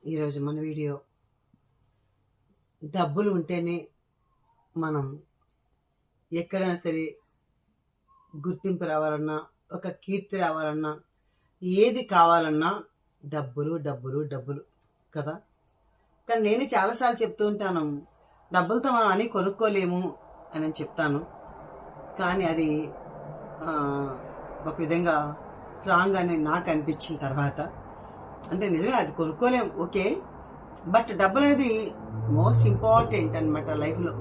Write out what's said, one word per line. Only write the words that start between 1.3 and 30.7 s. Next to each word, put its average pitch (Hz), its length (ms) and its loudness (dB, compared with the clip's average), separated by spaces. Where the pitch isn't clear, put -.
డబ్బులు 175 480 0
ఉంటేనే 170 560 -2
మనం 147 420 -4
ఎక్కడైనా 175 420 -2
సరే 160 420 -4
గుర్తింపు 175 460 -4
రావాలన్నా, 156 580 0
ఒక 139 140 -8
కీర్తి 185 500 -6
రావాలన్నా, 156 600 -2
ఏది 214 400 4
కావాలన్నా 170 800 4
డబ్బులు, 147 520 -4
డబ్బులు, 139 560 -6
డబ్బులు 139 280 -8
కదా. 156 220 -6
కానీ 233 120 4
నేను 220 220 4
చాలాసార్లు 233 600 2
చెప్తూ 214 240 0
ఉంటాను, 175 540 -2
డబ్బులతో 220 380 2
మనం 226 160 4
అని 202 200 4
కొనుక్కోలేము 185 880 0
అని 156 100 -2
అని 156 160 -2
చెప్తాను. 151 440 -2
కానీ 180 260 0
అది, 156 440 0
ఆ, 143 640 -4
ఒక 156 140 -6
విధంగా 156 580 0
రాంగ్ 190 300 4
అని 175 220 2
నాకు 165 340 0
అనిపించిన 156 460 -2
తర్వాత, 143 440 -2
అంటే 185 180 0
నిజమే 175 220 2
అది 185 200 2
కొనుక్కోలేం, 233 680 0
ఓకే, 190 400 0